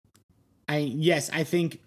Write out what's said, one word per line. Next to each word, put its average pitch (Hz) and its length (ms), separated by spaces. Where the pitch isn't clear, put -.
I, 151 120
yes, 147 540
I 160 120
think 170 420